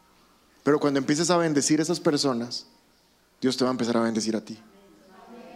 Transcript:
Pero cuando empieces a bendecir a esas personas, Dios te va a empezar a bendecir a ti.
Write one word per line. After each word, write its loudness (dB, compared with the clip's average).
Pero 4
cuando 2
empieces 0
a 4
bendecir 2
a 2
esas -2
personas, -2
Dios 0
te 0
va 2
a 0
empezar 0
a 2
bendecir 0
a -4
ti. -14